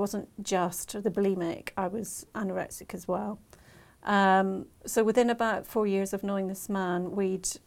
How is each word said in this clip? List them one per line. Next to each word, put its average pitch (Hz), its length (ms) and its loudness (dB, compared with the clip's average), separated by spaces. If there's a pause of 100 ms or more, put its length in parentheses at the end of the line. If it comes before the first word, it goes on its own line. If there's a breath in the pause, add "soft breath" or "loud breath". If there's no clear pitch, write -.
wasn't 202 240 -4 (140)
just 180 460 -2 (160)
the 208 80 2
bulimic, 185 680 0
I 190 100 -2
was 202 460 -8
anorexic 190 600 -6
as 185 140 -10
well. 202 320 -4 (640 loud breath)
Um, 190 640 6 (200)
so - 180 2
within 233 260 4
about 226 380 0
four 214 180 0
years 196 260 0
of 196 120 -4
knowing 196 240 -2
this 190 220 -8
man, 180 420 0
we'd 190 360 -2 (200)